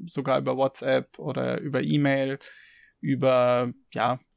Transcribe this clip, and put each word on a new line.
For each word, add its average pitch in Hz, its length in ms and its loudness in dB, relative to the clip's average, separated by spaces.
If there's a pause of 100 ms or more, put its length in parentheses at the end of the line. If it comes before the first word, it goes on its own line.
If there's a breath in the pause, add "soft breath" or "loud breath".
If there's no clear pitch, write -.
sogar 131 320 -2
über 131 200 -2
WhatsApp 131 600 0
oder 127 440 -4
über 135 220 -4
E-Mail, 139 540 0 (600 loud breath)
über, 127 720 2 (220)
ja, 120 260 0 (180)